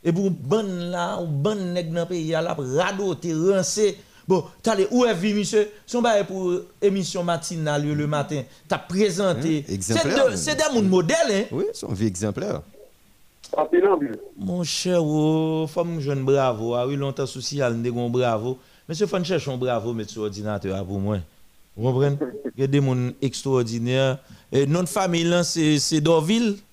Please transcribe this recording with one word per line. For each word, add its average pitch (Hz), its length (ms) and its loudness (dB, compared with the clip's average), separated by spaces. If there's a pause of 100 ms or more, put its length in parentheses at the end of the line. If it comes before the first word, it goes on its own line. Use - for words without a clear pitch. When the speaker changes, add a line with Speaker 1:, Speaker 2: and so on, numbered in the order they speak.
Speaker 1:
Et 165 80 2
pour 196 200 2
bon 175 600 -2
là, 180 300 -4
ou 170 60 -6
bon 151 280 0 (180)
nèg 170 200 -4
dans 170 80 -2
le 165 60 -2
pays, 165 240 -4
là, 165 260 -2
radoter, 180 760 -2
rancer. 190 640 2 (300)
Bon, 180 160 2 (180)
t'as 226 140 2
les, 196 160 2
où 247 140 6
est 226 80 4
vie, 196 200 0
monsieur? 208 360 2 (160)
Son 240 160 -2
bail 202 240 4
pour 180 340 -2 (220)
émission 190 420 0
matinale 160 640 -2
le 147 220 0
matin. 147 340 -2 (260)
T'as 170 100 0
présenté. 170 920 0
Speaker 2:
Hein, - 60 -4
exemplaire, 113 400 0
Speaker 1:
C'est 269 100 4
de, 254 60 6
Speaker 2:
mais 202 80 -2
Speaker 1:
c'est 294 180 -2
des 302 180 0
monde 208 160 4
modèle, 185 280 4 (120)
hein? 202 220 2
Speaker 2:
Oui, - 220 -2
c'est - 140 -10
une - 60 -4
vie 104 140 0
exemplaire. 95 540 -4 (920)
Speaker 3:
Ah, 302 160 2
c'est 349 100 6
non, 392 160 6
mais 285 140 -2 (260)
Speaker 1:
Mon 180 260 -2
cher, 175 400 0
oh, 156 640 2
faut 165 180 -2
me 165 160 -6
joindre 135 220 -2
bravo. 127 500 2
Ah 123 120 0
oui, 139 120 -2
longtemps 139 280 -4
souci, 131 340 -8
elle 123 140 2
nous 117 100 -4
dit 120 260 -2
bravo. 123 480 0 (320)
Monsieur, 170 180 -2
faut 180 160 -2
chercher 151 280 -2
un 127 60 -4
bravo, 120 360 -2
mettre 110 180 -6
sur 110 120 -8
ordinateur, 101 560 -4
ah, 98 40 -6
pour 98 160 -4
moi. 101 180 0 (600)
Vous 117 140 0
comprenez? 143 260 2 (380)
Il 127 60 -4
y - 40 2
a - 20 0
des 139 140 4
gens 127 280 0 (120)
extraordinaires. 127 1000 0 (320)
Et 139 140 4
notre 170 240 0
famille, 175 340 0
là, 175 200 2
c'est, 151 360 2
c'est 151 220 0
Dorville? 185 560 2 (160)